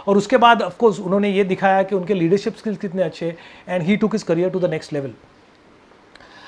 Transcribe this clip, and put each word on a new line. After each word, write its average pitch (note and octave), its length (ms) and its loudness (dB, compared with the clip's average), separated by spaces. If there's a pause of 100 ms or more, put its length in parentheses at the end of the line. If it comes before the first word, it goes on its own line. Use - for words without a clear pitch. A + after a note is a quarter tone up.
और G3+ 100 4
उसके A3+ 200 2
बाद, A#3 260 6
of F3+ 200 -4
course, G3+ 160 2
उन्होंने G3+ 300 0
ये G3 140 2
दिखाया F#3+ 400 2
कि G3 120 -4
उनके F3+ 180 -2
लीडरशिप G3 440 0
स्किल्स G#3 200 -6
कितने F#3 260 -4
अच्छे E3 220 -6
हैं, E3+ 540 -8
and E3 100 -2
he G#3 140 2
took G#3+ 160 0
his - 120 -4
career F3 240 0
to F3+ 80 -4
the E3 100 0
next D#3 200 -8
level। C#3 180 -6 (1400)